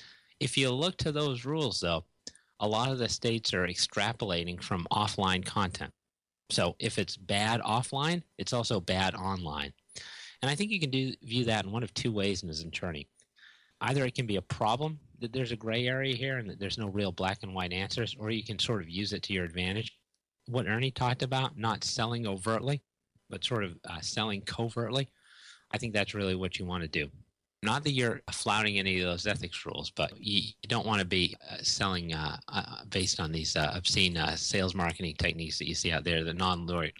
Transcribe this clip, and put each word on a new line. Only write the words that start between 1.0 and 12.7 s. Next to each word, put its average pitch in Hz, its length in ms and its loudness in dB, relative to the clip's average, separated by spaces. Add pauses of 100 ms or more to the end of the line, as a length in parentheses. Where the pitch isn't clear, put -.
those 143 320 0
rules, 143 360 0
though, 85 240 2 (560)
a 104 80 2
lot 113 220 4
of 131 80 0
the 117 100 0
states 117 460 0
are 90 120 4
extrapolating 90 960 0
from 90 300 -2
offline 98 520 4
content. - 480 -2 (580)
So 87 280 2
if 113 200 -2
it's 98 180 -2
bad 104 460 2
offline, 139 600 2 (140)
it's - 160 -4
also 117 260 2
bad 92 360 2
online. 87 580 -4 (720)
And 131 80 2
I 147 40 2
think 208 160 0
you 202 100 0
can 147 100 0
do, 131 320 0
view 123 240 0
that 107 180 2
in 98 80 -6
one 117 100 -2
of - 120 -6
two - 180 0
ways 101 300 2
in 87 80 -4
as 78 100 -6
an 82 80 -8
attorney. 78 400 -6 (720)